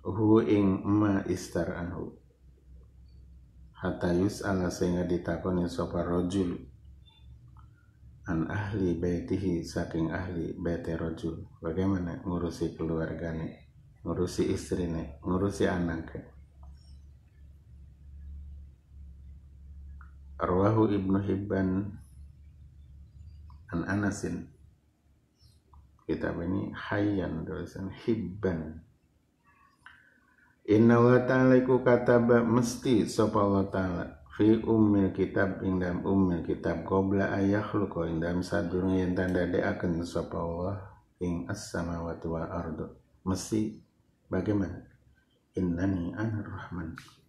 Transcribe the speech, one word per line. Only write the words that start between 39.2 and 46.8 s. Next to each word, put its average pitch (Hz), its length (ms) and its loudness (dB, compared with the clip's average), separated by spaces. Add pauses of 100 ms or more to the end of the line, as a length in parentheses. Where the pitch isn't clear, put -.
deaken 87 560 0
sapa 87 320 -6
Allah 85 420 -4 (460)
ing 87 240 -4
as-samawati 85 800 -6
wal 82 240 -4
ardu. 82 400 -6 (320)
Mesti 107 560 -2 (480)
bagaimana? 95 560 -2 (720)
Innani 90 640 0
ana 107 240 -2
Rahman. 87 560 -10 (300)